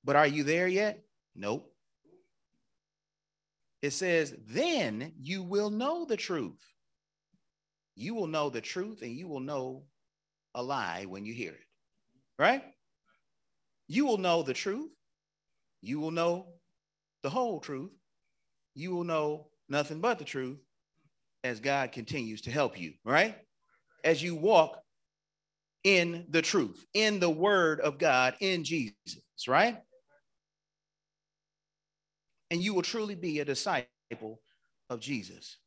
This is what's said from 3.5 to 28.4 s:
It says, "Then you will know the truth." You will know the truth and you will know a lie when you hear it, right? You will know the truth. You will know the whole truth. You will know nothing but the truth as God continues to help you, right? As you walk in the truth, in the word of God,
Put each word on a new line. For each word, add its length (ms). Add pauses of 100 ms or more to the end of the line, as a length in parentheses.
It 80
says, 440 (120)
"Then 760
you 220
will 260
know 380
the 100
truth." 480 (1300)
You 200
will 120
know 220
the 140
truth 400
and 120
you 140
will 120
know 460 (680)
a 80
lie 420
when 220
you 80
hear 180
it, 160 (720)
right? 260 (1200)
You 200
will 100
know 260
the 120
truth. 360 (960)
You 140
will 120
know 340 (760)
the 60
whole 320
truth. 320 (800)
You 200
will 100
know 460 (180)
nothing 320
but 180
the 60
truth 340 (840)
as 180
God 320
continues 500
to 80
help 300
you, 140 (100)
right? 320 (680)
As 200
you 120
walk 480 (1000)
in 480
the 100
truth, 540
in 260
the 80
word 540
of 160
God, 420